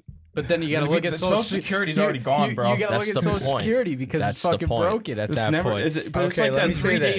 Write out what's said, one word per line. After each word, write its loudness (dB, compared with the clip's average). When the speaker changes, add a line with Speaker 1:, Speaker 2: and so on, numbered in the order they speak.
Speaker 1:
But -6
then 2
you -2
gotta 0
Speaker 2:
We, 2
Speaker 1:
look 0
at -2
Speaker 2:
the -2
Speaker 1:
Social 2
Speaker 2:
Social 2
Speaker 1:
Se- 0
Speaker 2:
Security's -2
Speaker 1:
you, 2
Speaker 2:
already 0
gone, 0
Speaker 1:
you, -6
Speaker 2:
bro. 0
Speaker 1:
you 0
gotta 0
Speaker 3:
That's 0
Speaker 1:
look -2
at 2
Speaker 3:
the 2
Speaker 1:
Social 0
Speaker 3:
point. 0
Speaker 1:
Security 0
because -4
Speaker 3:
That's -2
Speaker 1:
it's -2
Speaker 3:
the 2
Speaker 1:
fucking 0
Speaker 3:
point. 2
Speaker 1:
broken -4
at -4
Speaker 2:
It's 0
Speaker 1:
that 2
Speaker 2:
never, 2
Speaker 1:
point. 0
Speaker 2:
is -2
it, -6
but 0
it's -2
Speaker 4:
Okay, 2
Speaker 2:
like 0
Speaker 4:
let 2
Speaker 2:
that 2
Speaker 4:
me 0
say 0
Speaker 2:
Three 2
Days 2